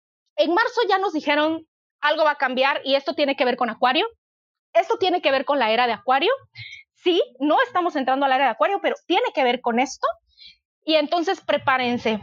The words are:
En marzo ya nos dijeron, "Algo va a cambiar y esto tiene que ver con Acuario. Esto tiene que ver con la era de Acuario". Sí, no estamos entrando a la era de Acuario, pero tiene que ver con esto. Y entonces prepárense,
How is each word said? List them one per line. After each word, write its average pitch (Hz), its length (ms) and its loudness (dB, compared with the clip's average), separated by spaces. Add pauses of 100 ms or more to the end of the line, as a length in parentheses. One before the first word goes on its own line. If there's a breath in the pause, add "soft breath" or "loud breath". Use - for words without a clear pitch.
(380)
En 320 180 2
marzo 480 340 0
ya 381 80 2
nos 381 160 -2
dijeron, 311 540 -2 (340)
"Algo 320 220 2
va 302 80 4
a 285 60 -4
cambiar 262 460 0
y 269 120 0
esto 277 180 -2
tiene 277 220 -2
que 269 100 0
ver 247 120 -2
con 240 120 -2
Acuario. 262 380 0 (680)
Esto - 240 2
tiene 349 240 0
que 294 100 0
ver 269 140 0
con 285 120 0
la 226 140 2
era 240 160 2
de 233 60 0
Acuario". 269 380 0 (640 loud breath)
Sí, 359 260 0 (200)
no 302 260 2
estamos 370 300 -2
entrando 262 300 0
a 269 40 2
la 262 60 2
era 277 100 2
de 233 60 2
Acuario, 370 300 0
pero 262 140 -2 (120)
tiene 427 260 0
que 285 100 0
ver 247 180 0
con 233 180 0
esto. - 260 -4 (800 loud breath)
Y 311 120 0
entonces 339 460 -2
prepárense, 247 800 0